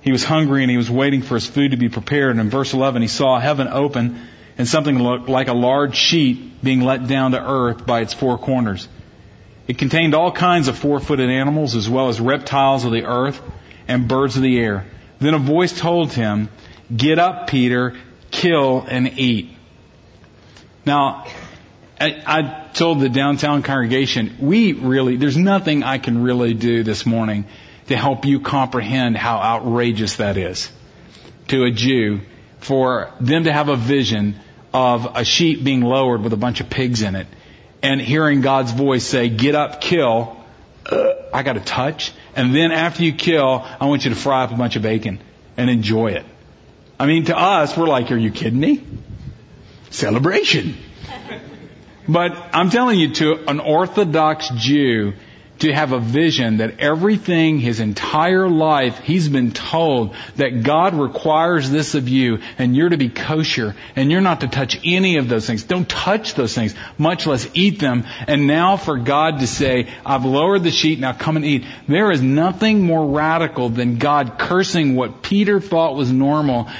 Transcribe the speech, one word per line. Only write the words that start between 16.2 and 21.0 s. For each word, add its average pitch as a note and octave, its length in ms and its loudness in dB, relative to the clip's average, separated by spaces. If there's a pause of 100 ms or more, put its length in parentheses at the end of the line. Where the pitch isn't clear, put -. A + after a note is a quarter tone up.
"Get D3+ 240 2
up, F3+ 280 0
Peter, B2 460 2 (380)
kill C3+ 580 2
and B2+ 300 -2
eat." A#2 320 0 (1300)
Now, C#3+ 420 0 (720)